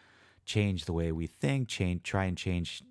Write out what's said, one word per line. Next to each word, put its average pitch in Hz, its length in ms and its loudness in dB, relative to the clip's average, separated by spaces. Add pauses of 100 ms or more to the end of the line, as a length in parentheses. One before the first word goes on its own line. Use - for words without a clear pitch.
(460)
change 101 400 2
the 87 80 -2
way 82 180 2
we 82 140 -2
think, 139 420 0
change, 90 360 0
try 95 220 2
and 90 120 0
change 87 540 -2